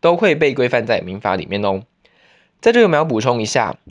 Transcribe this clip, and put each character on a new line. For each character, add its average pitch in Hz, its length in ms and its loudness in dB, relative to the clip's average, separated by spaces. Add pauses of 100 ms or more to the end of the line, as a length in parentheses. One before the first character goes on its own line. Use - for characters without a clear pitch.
都 170 140 4
会 175 220 2
被 151 180 0
规 127 140 0
范 117 180 -2
在 113 140 0
民 92 180 -10
法 95 160 -4
里 92 120 -6
面 101 180 -4
哦。 98 180 -2 (760)
在 233 120 4
这 240 80 2
里 226 40 6
我 190 40 4
们 156 80 2
要 156 80 2
补 120 160 -2
充 120 220 0
一 - 20 -4
下， 104 320 -2 (140)